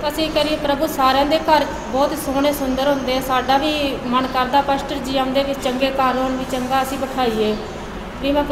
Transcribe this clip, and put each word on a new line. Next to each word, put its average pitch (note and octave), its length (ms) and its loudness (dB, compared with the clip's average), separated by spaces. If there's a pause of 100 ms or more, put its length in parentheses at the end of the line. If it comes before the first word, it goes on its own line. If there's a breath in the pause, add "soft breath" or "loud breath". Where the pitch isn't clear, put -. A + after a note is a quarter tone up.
ਅਸੀਂ D4+ 220 -2
ਕਰੀਏ, D4+ 260 2
ਪ੍ਰਭੂ C#4+ 300 0
ਸਾਰਿਆਂ C4+ 400 2
ਦੇ D#4 120 2
ਘਰ D4+ 280 4 (220)
ਬਹੁਤ C#4 220 2
ਸੋਹਣੇ C#4+ 420 0
ਸੁੰਦਰ C4 360 0
ਹੁੰਦੇ, C4 320 0
ਸਾਡਾ C4 380 2
ਵੀ D4 380 0 (100)
ਮਨ B3+ 200 2
ਕਰਦਾ C4 340 2
ਪਾਸਟਰ C#4 340 -2
ਜੀ C4+ 240 -2
ਆਉਂਦੇ C4 240 2
ਵੀ C#4 120 0
ਚੰਗੇ C4 360 0
ਘਰ C4 260 2
ਹੋਣ, C4 200 0
ਵੀ C4 160 -4
ਚੰਗਾ B3+ 300 0
ਅਸੀਂ C4+ 160 -4
ਬਿਠਾਈਏ। A3 580 0 (640)
ਵੀ C#4 120 0
ਮੈਂ D4 200 2